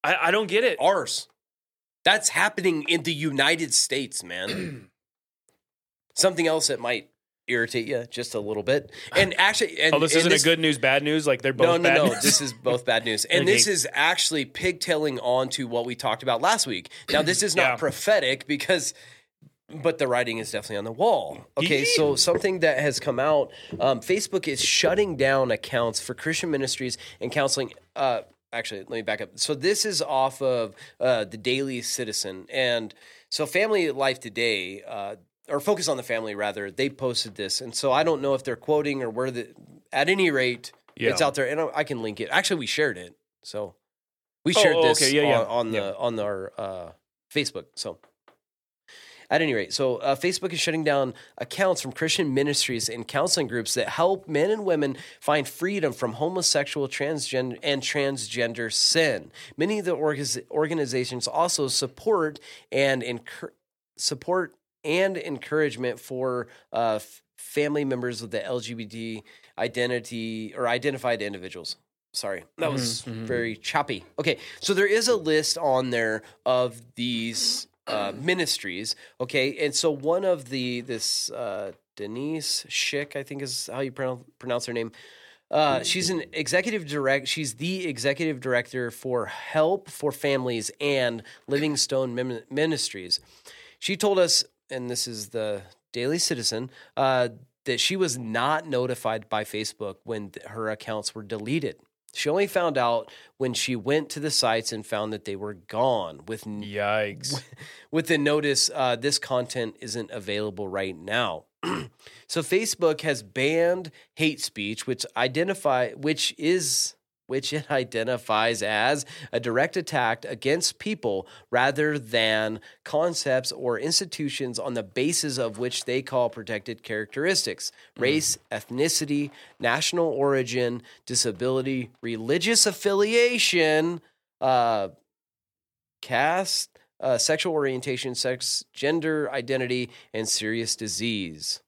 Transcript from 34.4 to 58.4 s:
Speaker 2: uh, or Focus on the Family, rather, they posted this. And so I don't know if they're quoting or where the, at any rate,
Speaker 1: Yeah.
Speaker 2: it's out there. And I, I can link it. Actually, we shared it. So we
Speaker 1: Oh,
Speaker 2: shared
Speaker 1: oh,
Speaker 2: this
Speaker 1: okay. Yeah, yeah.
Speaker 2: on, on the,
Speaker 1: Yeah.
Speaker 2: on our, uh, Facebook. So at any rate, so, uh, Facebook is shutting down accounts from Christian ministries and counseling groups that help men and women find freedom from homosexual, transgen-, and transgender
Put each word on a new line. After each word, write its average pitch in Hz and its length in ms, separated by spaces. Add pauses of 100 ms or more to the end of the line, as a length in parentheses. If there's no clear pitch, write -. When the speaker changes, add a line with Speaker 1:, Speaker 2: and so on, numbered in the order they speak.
Speaker 2:
uh, 104 340 (320)
or 143 120
Focus 180 280
on 143 80
the 123 80
Family, 113 320
rather, 101 340
they 135 200
posted 123 460
this. 98 240
And 117 140
so 135 180
I 147 120
don't 156 180
know 139 120
if 131 100
they're 127 120
quoting 147 480
or 113 60
where 127 220
the, 120 160 (440)
at 147 160
any 190 240
rate, 127 380 (260)
Speaker 1:
Yeah. 113 140
Speaker 2:
it's 95 120
out 139 140
there. 135 120
And 151 120
I, 156 160
I 147 80
can 123 180
link 107 180
it. 104 120
Actually, 180 280
we 117 60
shared 139 320
it. 90 160 (300)
So 101 300 (680)
we 175 120
Speaker 1:
Oh, 220 60
Speaker 2:
shared 160 140
Speaker 1:
oh, 165 60
Speaker 2:
this 156 200
Speaker 1:
okay. 135 120
Yeah, 147 80
yeah. 117 200
Speaker 2:
on, 101 40
on 113 260
the, 110 60
Speaker 1:
Yeah. 98 200
Speaker 2:
on 117 220
our, 98 380
uh, 92 320 (420)
Facebook. 135 340 (100)
So - 220 (1300)
at 156 140
any 143 120
rate, 98 180
so, 127 260
uh, 135 180
Facebook 175 360
is 170 60
shutting 160 240
down 139 320 (240)
accounts 185 420
from 131 120
Christian 156 420
ministries 139 540
and 117 180
counseling 156 400
groups 113 280
that 123 160
help 185 380
men 160 220
and 214 140
women 151 320 (240)
find 147 260
freedom 175 460
from 113 220
homosexual, 151 760
transgen-, 135 720
and 139 180
transgender 117 920